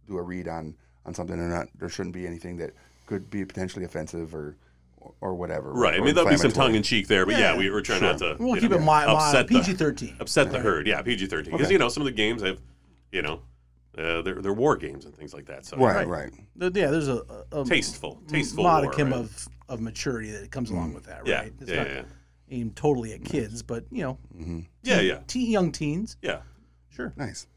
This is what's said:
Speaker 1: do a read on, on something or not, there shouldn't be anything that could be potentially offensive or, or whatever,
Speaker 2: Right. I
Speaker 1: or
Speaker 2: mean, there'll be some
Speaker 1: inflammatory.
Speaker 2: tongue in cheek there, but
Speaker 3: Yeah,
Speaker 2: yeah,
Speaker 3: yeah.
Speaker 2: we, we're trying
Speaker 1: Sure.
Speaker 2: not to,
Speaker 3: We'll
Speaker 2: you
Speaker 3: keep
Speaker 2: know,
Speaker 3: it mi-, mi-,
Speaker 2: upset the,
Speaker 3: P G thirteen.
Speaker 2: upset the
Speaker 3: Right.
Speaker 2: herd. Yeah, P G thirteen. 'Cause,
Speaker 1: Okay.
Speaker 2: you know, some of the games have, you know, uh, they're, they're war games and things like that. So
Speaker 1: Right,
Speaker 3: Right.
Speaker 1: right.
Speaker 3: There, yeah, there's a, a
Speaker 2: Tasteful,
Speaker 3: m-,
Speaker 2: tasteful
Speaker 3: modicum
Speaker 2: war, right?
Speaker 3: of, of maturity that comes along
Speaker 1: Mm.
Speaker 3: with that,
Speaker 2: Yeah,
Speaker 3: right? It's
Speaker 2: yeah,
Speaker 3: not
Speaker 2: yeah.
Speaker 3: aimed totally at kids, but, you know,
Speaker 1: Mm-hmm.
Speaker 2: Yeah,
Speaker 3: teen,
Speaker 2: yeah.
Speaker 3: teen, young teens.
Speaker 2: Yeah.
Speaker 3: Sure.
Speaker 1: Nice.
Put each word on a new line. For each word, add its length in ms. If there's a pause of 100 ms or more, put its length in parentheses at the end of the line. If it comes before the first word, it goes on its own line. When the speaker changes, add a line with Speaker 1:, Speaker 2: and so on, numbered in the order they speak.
Speaker 1:
do 120
a 40
read 260
on, 260 (320)
on 80
something 240
or 100
not, 200 (100)
there 120
shouldn't 240
be 120
anything 300
that 140 (360)
could 240
be 140
potentially 400
offensive 500
or, 220 (640)
or 140
whatever, 380
Speaker 2:
Right. 220
I 40
Speaker 1:
or 60
Speaker 2:
mean, 100
there'll 140
be 80
some 100
Speaker 1:
inflammatory. 220
Speaker 2:
tongue 80
in 60
cheek 240
there, 180
but 80
Speaker 3:
Yeah, 60
Speaker 2:
yeah, 140
Speaker 3:
yeah. 60
Speaker 2:
we, 120
we're 100
trying 200
Speaker 1:
Sure. 100
Speaker 2:
not 80
to, 200
Speaker 3:
We'll 180
Speaker 2:
you 60
Speaker 3:
keep 80
Speaker 2:
know, 60
Speaker 3:
it 40
mi-, 60
mi-, 60 (220)
Speaker 2:
upset 340
the, 60
Speaker 3:
P 80
G 100
thirteen. 480
Speaker 2:
upset 300
the 80
Speaker 3:
Right. 60
Speaker 2:
herd. 220
Yeah, 160
P 140
G 100
thirteen. 260
'Cause, 100
Speaker 1:
Okay. 100
Speaker 2:
you 60
know, 100
some 140
of 40
the 60
games 300
have, 160 (540)
you 100
know, 180 (560)
uh, 260
they're, 200
they're 100
war 240
games 300
and 80
things 180
like 140
that. 180
So 140
Speaker 1:
Right, 280
Speaker 3:
Right. 20
Speaker 1:
right. 240 (240)
Speaker 3:
There, 180
yeah, 160
there's 180
a, 140 (300)
a 120
Speaker 2:
Tasteful, 580
Speaker 3:
m-, 60
Speaker 2:
tasteful 360
Speaker 3:
modicum 460
Speaker 2:
war, 100
right? 40
Speaker 3:
of, 240 (200)
of 120
maturity 520
that 180
comes 200
along 200
Speaker 1:
Mm. 40
Speaker 3:
with 100
that, 220
Speaker 2:
Yeah, 140
Speaker 3:
right? 200
It's 100
Speaker 2:
yeah, 60
Speaker 3:
not 140
Speaker 2:
yeah. 120 (480)
Speaker 3:
aimed 260
totally 360
at 120
kids, 380
but, 280
you 120
know, 160 (180)
Speaker 1:
Mm-hmm. 240 (220)
Speaker 2:
Yeah, 160
Speaker 3:
teen, 100
Speaker 2:
yeah. 180
Speaker 3:
teen, 240
young 220
teens. 500
Speaker 2:
Yeah. 180 (500)
Speaker 3:
Sure. 260
Speaker 1:
Nice. 300 (100)